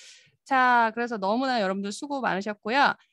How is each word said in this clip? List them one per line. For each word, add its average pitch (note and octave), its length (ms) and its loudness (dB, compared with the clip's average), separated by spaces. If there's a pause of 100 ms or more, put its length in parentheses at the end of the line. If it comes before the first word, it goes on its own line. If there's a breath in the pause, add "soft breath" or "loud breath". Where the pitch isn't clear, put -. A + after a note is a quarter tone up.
(460 loud breath)
자, B3 500 4
그래서 A#3+ 220 -6
너무나 A#3 440 0
여러분들 G3 300 -2
수고 C#4+ 300 -8
많으셨고요. G#3+ 760 0 (180 soft breath)